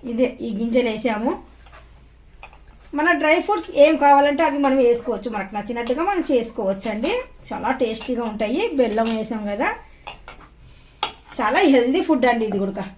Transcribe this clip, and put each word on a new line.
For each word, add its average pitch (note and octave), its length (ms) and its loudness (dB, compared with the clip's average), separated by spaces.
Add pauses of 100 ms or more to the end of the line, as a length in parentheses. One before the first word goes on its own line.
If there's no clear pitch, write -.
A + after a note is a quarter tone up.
(100)
ఇదే A#3+ 160 2 (200)
ఈ - 20 -6 (120)
గింజలు A#3 320 0
వేసాము. A3 380 -2 (1700)
మన D#4 100 2 (100)
డ్రై D4+ 160 2 (100)
ఫ్రూట్స్ G4+ 240 -2 (140)
ఏం D#4 120 6 (100)
కావాలంటే C#4+ 420 6
అవి C#4+ 180 -2
మనం C4+ 220 2
వేసుకోవచ్చు, A#3 480 0
మనకు G3 220 -8
నచ్చినట్టుగా A#3 520 -4
మనం F#4+ 220 0
చేసుకోవచ్చు A3 640 0
అండి. A#3 200 -2 (380)
చాలా A3 180 -6 (140)
టేస్టీగా A#3 480 -4
ఉంటాయి. A3 320 -2 (160)
బెల్లం A3+ 300 2 (100)
వేసాం G#3+ 320 -6
కదా, A3+ 180 -2 (1700)
చాలా B3+ 220 0 (140)
హెల్దీ C4 340 4
ఫుడ్ C4 240 2
అండి A#3 160 0
ఇది G3 160 -4
కూడా. G3 200 -6 (140)